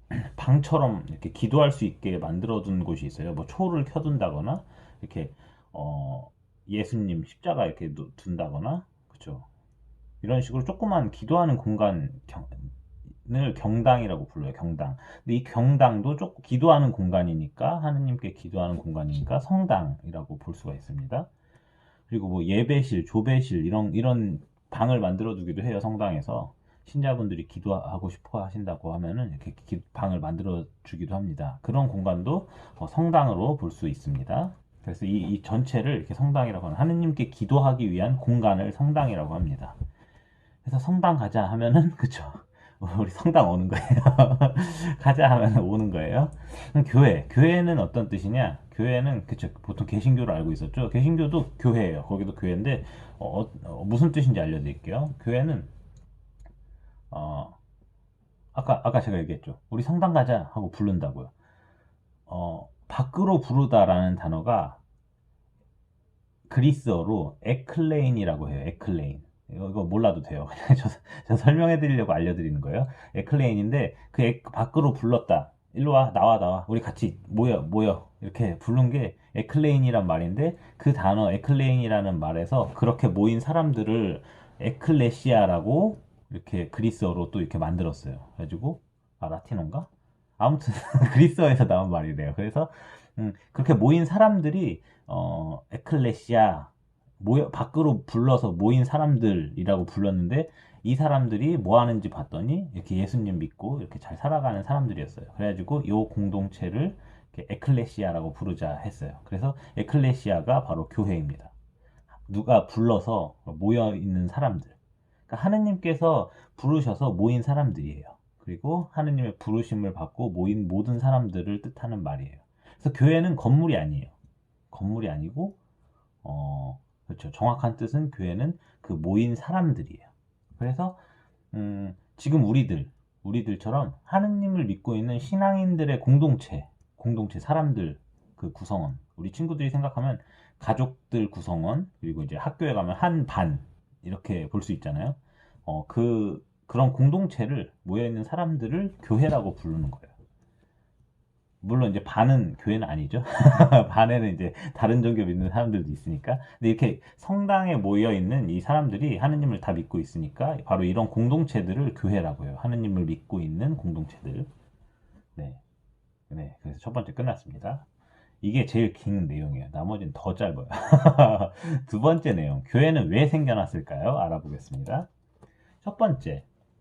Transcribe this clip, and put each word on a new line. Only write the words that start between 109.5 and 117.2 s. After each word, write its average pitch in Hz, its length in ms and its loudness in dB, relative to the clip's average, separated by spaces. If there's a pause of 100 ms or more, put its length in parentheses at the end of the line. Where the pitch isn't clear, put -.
에클레시아가 127 880 2
바로 80 240 -6
교회입니다. 82 640 -4 (800)
누가 104 380 4
불러서 110 680 0 (100)
모여 104 500 0
있는 92 340 -2
사람들. 123 420 -2 (560)
그러니까 - 200 -6
하느님께서 175 840 2 (260)
부르셔서 127 560 0
모인 117 300 2